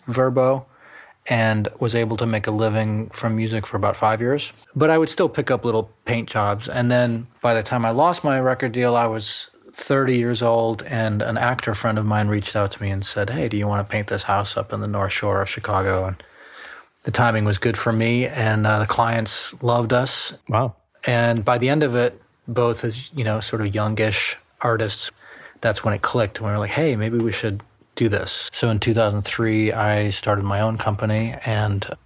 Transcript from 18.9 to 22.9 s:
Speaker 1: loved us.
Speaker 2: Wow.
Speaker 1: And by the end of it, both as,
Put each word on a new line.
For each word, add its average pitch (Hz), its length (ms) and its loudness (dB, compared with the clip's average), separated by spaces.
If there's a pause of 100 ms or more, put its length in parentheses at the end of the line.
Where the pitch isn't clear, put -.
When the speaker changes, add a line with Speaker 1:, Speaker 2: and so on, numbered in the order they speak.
Speaker 1:
loved 120 300 2
us. 123 420 0 (140)
Speaker 2:
Wow. 120 280 0 (300)
Speaker 1:
And 117 380 2
by 123 140 4
the 123 120 0
end 151 140 2
of 120 120 2
it, 120 260 0 (260)
both 120 380 0
as, 120 280 -8